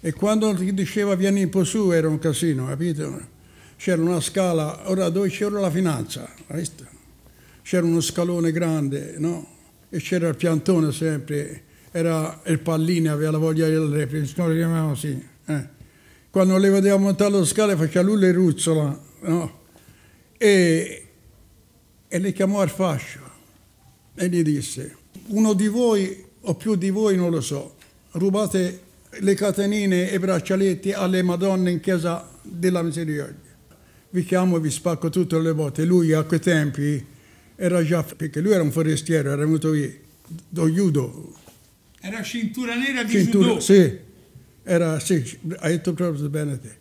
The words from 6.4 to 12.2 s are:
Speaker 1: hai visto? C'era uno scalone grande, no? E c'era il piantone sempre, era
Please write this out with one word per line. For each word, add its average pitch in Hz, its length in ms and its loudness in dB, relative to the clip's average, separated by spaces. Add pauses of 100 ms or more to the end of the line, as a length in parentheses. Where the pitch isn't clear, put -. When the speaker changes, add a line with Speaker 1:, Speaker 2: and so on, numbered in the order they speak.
Speaker 1:
hai 147 120 -8
visto? - 260 -10 (760)
C'era 180 240 0
uno 165 160 2
scalone 170 500 0
grande, 156 680 -2
no? 165 300 -4 (420)
E 175 100 -6
c'era 170 280 -2
il 156 80 -2
piantone 160 560 2
sempre, 147 720 -6 (280)
era 165 560 -2